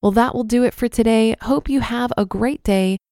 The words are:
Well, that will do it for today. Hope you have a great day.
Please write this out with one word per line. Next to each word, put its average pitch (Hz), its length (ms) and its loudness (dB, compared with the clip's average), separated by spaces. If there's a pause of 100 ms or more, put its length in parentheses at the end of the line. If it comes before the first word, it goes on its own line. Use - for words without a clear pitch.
Well, 202 100 2
that 233 220 2
will 240 100 -2
do 240 200 2
it 240 100 0
for - 120 -4
today. 226 540 2
Hope 277 300 -2
you 277 100 2
have 240 380 -4
a 202 80 0
great 233 360 -4
day. 190 360 0 (120)